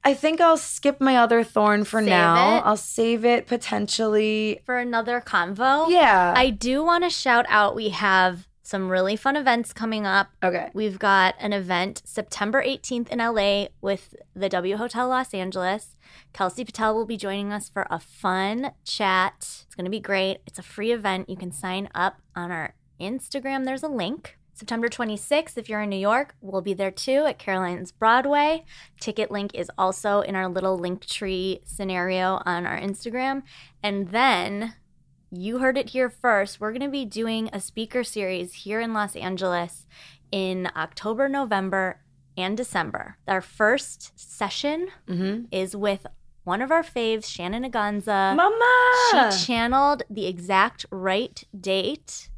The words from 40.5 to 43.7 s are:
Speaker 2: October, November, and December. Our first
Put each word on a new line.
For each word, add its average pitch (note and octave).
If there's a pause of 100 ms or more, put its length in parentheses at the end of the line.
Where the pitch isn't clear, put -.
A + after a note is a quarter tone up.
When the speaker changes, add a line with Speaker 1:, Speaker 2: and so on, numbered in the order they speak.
Speaker 2:
October, A3
November, G3 (360)
and F#3
December. - (100)
Our F#3+
first -